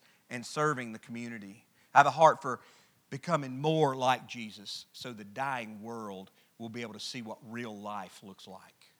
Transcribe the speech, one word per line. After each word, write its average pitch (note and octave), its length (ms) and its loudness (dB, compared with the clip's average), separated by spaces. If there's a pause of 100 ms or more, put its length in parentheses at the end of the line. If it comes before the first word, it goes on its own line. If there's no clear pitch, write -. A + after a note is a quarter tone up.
(300)
and A#2+ 160 -8
serving C3+ 480 0
the A2 60 -12
community. A#2 680 -12 (280)
I C3+ 60 10
have C#3+ 80 12
a C#3 40 4
heart D3 300 8
for B2 200 -4 (480)
becoming C#3 500 -2
more D3+ 380 4
like B2+ 300 2
Jesus G#2+ 680 -12
so - 180 -12
the G#2+ 140 -12
dying A2 560 -6
world G#2 500 -10 (260)
will A#2 120 -10
be A#2+ 120 -8
able A2+ 120 -8
to G#2 80 -12
see - 200 -8
what A2 160 -10 (120)
real A2+ 280 -8
life G2+ 460 -10
looks F#2+ 240 -18
like. - 520 -20